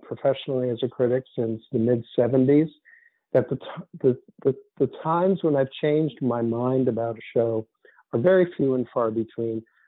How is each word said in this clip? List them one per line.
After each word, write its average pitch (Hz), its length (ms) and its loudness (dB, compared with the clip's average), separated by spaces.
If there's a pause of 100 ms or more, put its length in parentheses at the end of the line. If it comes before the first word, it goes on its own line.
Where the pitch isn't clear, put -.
professionally 131 680 -4
as 113 120 -6
a 127 60 -2
critic 127 360 -2 (120)
since 113 260 -4 (100)
the 123 60 0
mid 117 260 0 (120)
seventies, 135 520 4 (640)
that 127 180 2
the, 131 60 -4
t-, - 280 -14 (180)
the, 127 160 2 (260)
the, 135 100 2 (240)
the - 120 -2 (120)
times 175 400 0
when 156 140 2
I've 135 140 0 (120)
changed 151 400 0
my 120 180 0
mind 123 480 0
about 113 300 -2
a - 40 -18 (140)
show 113 300 0 (480)
are 117 40 0
very 180 380 4
few 135 180 0
and 123 180 -2
far 117 180 -2
between. 113 520 -6 (260)